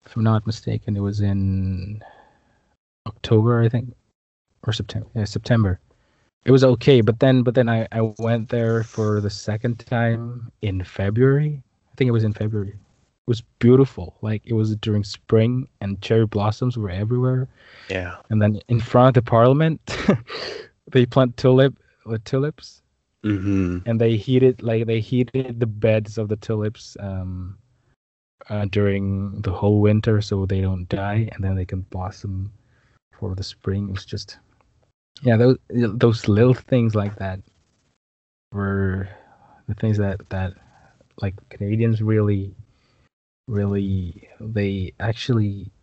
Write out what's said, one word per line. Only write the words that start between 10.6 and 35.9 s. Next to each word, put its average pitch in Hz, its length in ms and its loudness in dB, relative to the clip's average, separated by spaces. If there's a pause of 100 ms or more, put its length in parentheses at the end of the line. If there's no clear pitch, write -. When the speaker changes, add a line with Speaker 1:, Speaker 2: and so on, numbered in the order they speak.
Speaker 1:
in 92 200 -4
February. 135 800 0 (300)
I - 40 -20
think 131 120 0
it 117 40 2
was 110 120 2
in 107 80 0
February. 107 380 -4
It - 580 -18
was 120 140 -2 (160)
beautiful. 123 640 4
Like, 107 240 -4
it 117 80 -4
was 110 220 0
during 104 280 -2
spring, 113 640 0 (120)
and 98 200 -6
cherry 113 260 2
blossoms 107 520 -2
were 104 120 -4
everywhere. 123 560 -2 (440)
Speaker 2:
Yeah. 90 260 -6 (140)
Speaker 1:
And 107 100 2
then 104 280 2
in 113 120 2
front 127 360 4
of 120 80 4
the - 60 -10
parliament, 135 500 4 (640)
<laughs> - 480 -16
they 127 160 4
plant 127 300 2
tulip, 131 380 4 (360)
uh, 113 140 -2
tulips. - 560 -6 (420)
Speaker 2:
Mm-hmm. 95 640 -2
Speaker 1:
And 113 160 -2
they 113 160 2
heated, 127 460 2
like, 113 240 -2
they 113 140 0
heated 123 600 -4
the 123 60 0
beds 107 500 0
of 107 140 -4
the 107 60 -2
tulips, 107 640 -6
um, 92 580 -10 (920)
uh, 104 220 -4
during 98 720 -2
the 95 100 -4
whole 104 300 2
winter, 104 400 2
so 98 240 -2
they 95 160 0
don't 92 260 -4
die, 101 440 -4
and 95 120 -8
then 95 100 -2
they 92 120 -4
can 92 160 -8
blossom 95 680 -10 (640)
for 95 220 -8
the 95 100 -8
spring. 101 460 -6
It - 20 -8
was 98 140 -10
just, - 320 -14 (840)
yeah, 117 140 4
those, 123 220 6 (100)
those 117 600 2